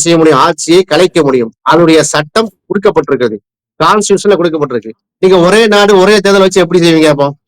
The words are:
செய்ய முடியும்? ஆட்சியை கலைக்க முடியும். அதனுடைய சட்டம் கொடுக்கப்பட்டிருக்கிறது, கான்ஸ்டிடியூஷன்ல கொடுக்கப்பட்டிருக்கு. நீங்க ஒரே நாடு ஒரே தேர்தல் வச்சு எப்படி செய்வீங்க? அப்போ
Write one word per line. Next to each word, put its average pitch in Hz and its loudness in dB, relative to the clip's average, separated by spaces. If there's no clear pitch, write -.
செய்ய 170 0
முடியும்? 156 2
ஆட்சியை 165 0
கலைக்க 170 0
முடியும். 123 -2
அதனுடைய 160 2
சட்டம் 156 -4
கொடுக்கப்பட்டிருக்கிறது, 147 -2
கான்ஸ்டிடியூஷன்ல 196 0
கொடுக்கப்பட்டிருக்கு. 139 -6
நீங்க 185 2
ஒரே 208 2
நாடு 202 2
ஒரே 202 2
தேர்தல் 196 2
வச்சு 190 0
எப்படி 175 0
செய்வீங்க? 160 2
அப்போ 143 -2